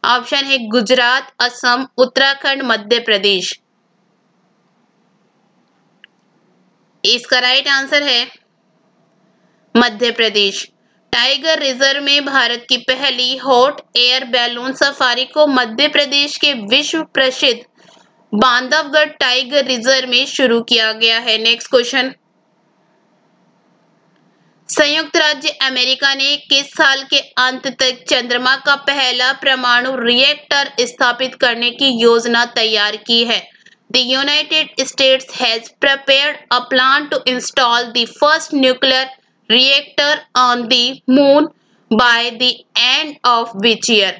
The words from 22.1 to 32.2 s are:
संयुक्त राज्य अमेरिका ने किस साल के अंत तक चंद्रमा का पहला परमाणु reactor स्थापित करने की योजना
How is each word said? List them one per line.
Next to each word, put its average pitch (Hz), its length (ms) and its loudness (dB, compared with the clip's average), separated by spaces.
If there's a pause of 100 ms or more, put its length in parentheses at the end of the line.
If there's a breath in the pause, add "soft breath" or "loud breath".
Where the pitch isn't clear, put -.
संयुक्त 302 480 0
राज्य 302 320 0 (140)
अमेरिका 262 520 0
ने 277 200 -2 (140)
किस 277 220 -6
साल 269 380 0
के 285 100 0 (200)
अंत 254 280 -2 (120)
तक 254 300 -2
चंद्रमा 247 460 0 (100)
का 285 100 4 (120)
पहला 254 460 0
परमाणु 254 640 0
reactor 277 720 0 (100)
स्थापित 247 600 -2
करने 240 300 0
की 269 180 0 (100)
योजना 233 440 4 (120)